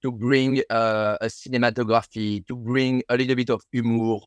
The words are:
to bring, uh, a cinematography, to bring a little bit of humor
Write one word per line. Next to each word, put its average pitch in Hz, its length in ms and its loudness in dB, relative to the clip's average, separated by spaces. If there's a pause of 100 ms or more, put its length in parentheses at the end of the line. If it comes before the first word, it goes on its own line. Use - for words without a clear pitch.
to 131 80 -4
bring, 127 600 2
uh, 110 500 2
a 113 60 -2
cinematography, 113 1200 -2
to 127 100 -8
bring 127 520 0
a 127 80 0
little 127 200 0
bit 123 140 -2
of 113 200 0
humor 113 560 0